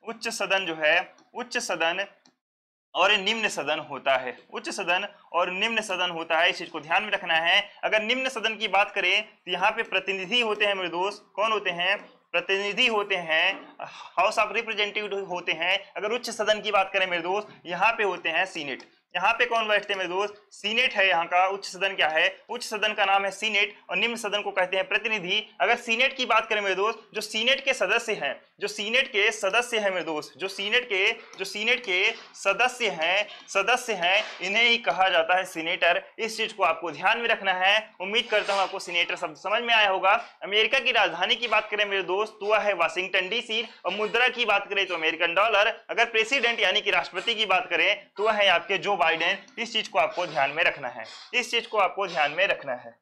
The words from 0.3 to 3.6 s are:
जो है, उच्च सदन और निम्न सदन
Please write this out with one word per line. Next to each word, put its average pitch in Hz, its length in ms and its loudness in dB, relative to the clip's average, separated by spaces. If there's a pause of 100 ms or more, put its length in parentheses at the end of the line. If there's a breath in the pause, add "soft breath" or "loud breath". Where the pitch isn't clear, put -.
जो 165 80 -4
है, 160 400 2 (200)
उच्च 240 240 -6
सदन 185 480 0 (880)
और 180 180 6
निम्न 214 360 0
सदन 151 300 -2 (120)